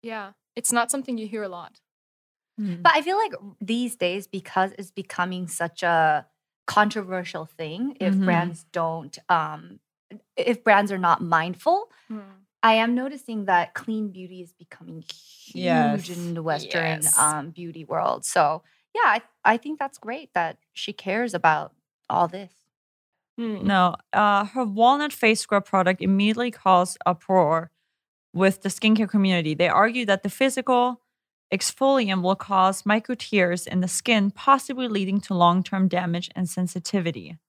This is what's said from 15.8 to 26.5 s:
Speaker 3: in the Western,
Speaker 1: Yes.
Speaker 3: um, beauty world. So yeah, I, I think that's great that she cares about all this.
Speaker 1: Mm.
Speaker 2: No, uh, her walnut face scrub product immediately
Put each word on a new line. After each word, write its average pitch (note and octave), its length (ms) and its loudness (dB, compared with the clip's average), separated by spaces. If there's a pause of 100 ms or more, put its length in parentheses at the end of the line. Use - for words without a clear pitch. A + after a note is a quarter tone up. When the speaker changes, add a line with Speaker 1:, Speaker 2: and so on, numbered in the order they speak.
Speaker 3:
in F3 240 -6
the E3 80 -6
Western, D#3+ 600 -4
Speaker 1:
Yes. - 160 2
Speaker 3:
um, D3+ 320 0
beauty E3 340 -14
world. - 400 -2
So D#3 380 2 (320)
yeah, A4+ 120 2 (100)
I, A#3+ 60 -4 (220)
I A3+ 120 4
think D4 240 -8
that's C4+ 180 -8
great B3+ 360 -12
that E3+ 240 -4 (140)
she - 200 -10
cares G#3 420 -4
about D#3 380 2 (380)
all F3 180 2
this. F#3 240 -14 (880)
Speaker 1:
Mm. G#3+ 220 -6
Speaker 2:
No, F#3 340 4 (160)
uh, G#3 320 4
her A#3+ 200 -4
walnut B3 480 4
face A3 280 2
scrub G3+ 240 0
product F#3 380 2
immediately G#3 480 2